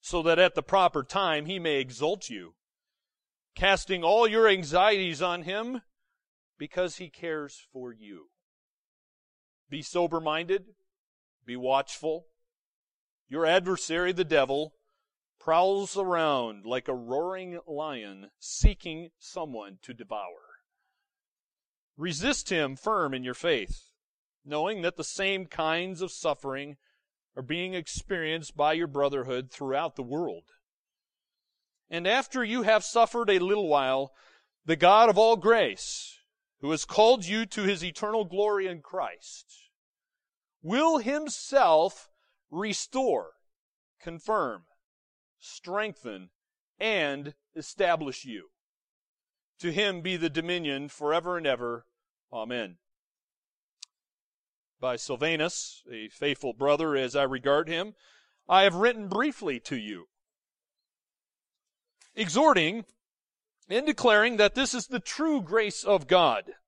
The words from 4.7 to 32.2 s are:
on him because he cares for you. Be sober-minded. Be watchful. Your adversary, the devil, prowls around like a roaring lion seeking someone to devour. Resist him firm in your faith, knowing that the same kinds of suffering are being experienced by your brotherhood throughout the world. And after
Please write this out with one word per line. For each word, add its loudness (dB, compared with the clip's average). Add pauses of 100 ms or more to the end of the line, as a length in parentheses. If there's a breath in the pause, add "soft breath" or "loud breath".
on -2
him -8 (760)
because -6
he -14
cares -10
for -12
you. -20 (1400)
Be -12
sober-minded. -2 (800)
Be -10
watchful. -2 (1000)
Your -2
adversary, 2
the 0
devil, 0 (680)
prowls 2
around 0
like -4
a -2
roaring -6
lion -10
seeking 0
someone -12
to -18
devour. -14 (1300)
Resist -4
him -2
firm -2
in -8
your -6
faith, -4 (540)
knowing -4
that -4
the -10
same -4
kinds -4
of -8
suffering -6 (600)
are -10
being -6
experienced -6
by 4
your 0
brotherhood -2
throughout -4
the -8
world. -6 (1500)
And -4
after 0